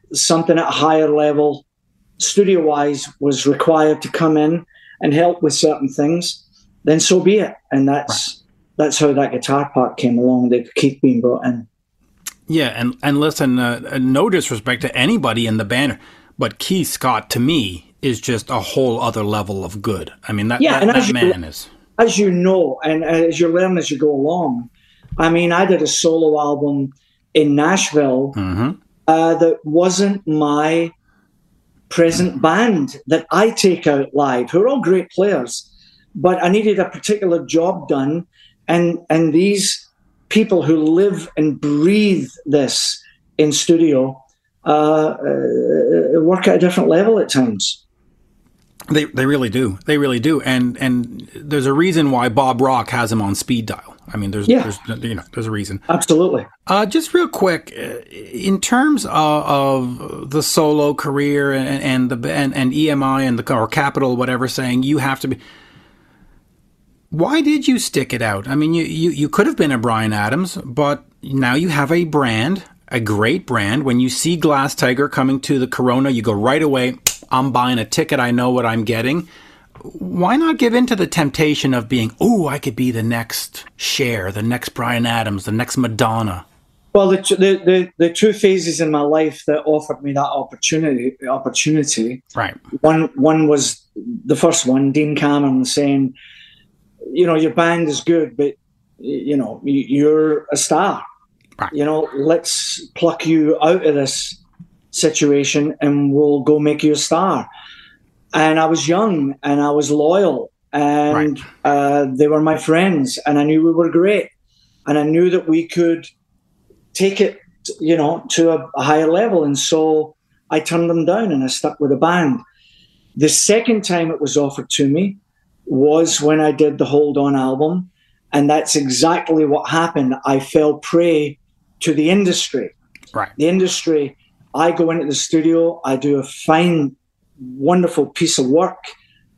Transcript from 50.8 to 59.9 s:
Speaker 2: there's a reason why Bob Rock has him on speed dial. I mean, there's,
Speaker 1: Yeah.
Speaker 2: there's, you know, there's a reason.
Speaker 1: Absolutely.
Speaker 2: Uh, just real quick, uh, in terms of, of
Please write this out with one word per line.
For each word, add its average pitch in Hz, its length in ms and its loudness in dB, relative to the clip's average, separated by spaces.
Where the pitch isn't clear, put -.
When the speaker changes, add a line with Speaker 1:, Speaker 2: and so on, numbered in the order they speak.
Speaker 2:
there's 147 320 -4
a 139 80 2
reason 156 380 2
why 127 160 0
Bob 127 320 0
Rock 127 300 0
has 120 220 -2
him 113 100 0
on 101 140 -4
speed 117 320 -4
dial. - 280 -12
I - 40 -8
mean, 98 140 -6
there's, 104 180 -6
Speaker 1:
Yeah. 247 140 4
Speaker 2:
there's, 110 400 -10
you 113 120 -6
know, 85 80 -10
there's 113 140 -6
a 110 40 -6
reason. 101 380 -8
Speaker 1:
Absolutely. 160 560 0
Speaker 2:
Uh, 202 180 0
just 320 280 -2
real 349 160 2
quick, - 480 -4
uh, - 220 -12
in 190 500 -4
terms 262 460 0
of, - 80 -8
of 139 1160 -2